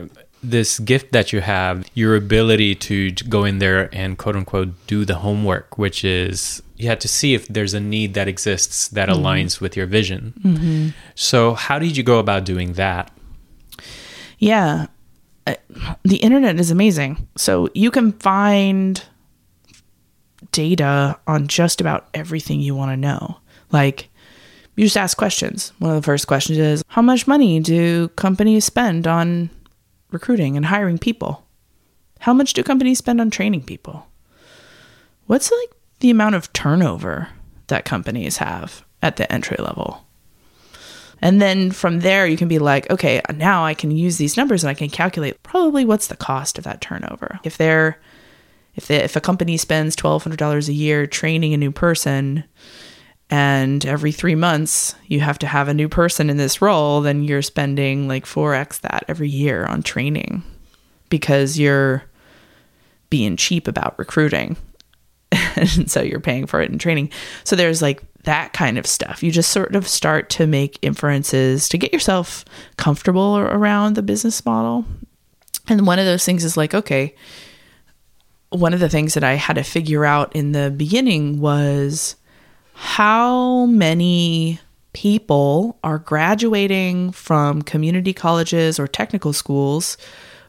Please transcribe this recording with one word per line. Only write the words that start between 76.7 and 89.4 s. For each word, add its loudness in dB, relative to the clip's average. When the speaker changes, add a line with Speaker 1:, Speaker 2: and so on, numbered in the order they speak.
Speaker 2:
okay, -2
one 2
of 0
the 2
things 0
that 0
I 2
had -2
to -2
figure 0
out 2
in -2
the 0
beginning 0
was 0
how 2
many 2
people 0
are -2
graduating 0
from 0
community 0
colleges 0
or -2
technical -4
schools -2